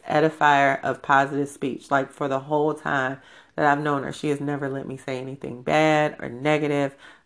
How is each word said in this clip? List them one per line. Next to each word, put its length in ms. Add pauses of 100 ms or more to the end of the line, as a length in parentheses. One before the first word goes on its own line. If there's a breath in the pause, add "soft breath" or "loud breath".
Edifier 760
of 180
positive 480
speech. 420
Like, 200
for 160
the 120
whole 340
time 460 (360 soft breath)
that 100
I've 180
known 200
her, 100
she 160
has 100
never 300
let 180
me 80
say 220
anything 460
bad 560
or 100
negative 680 (300 loud breath)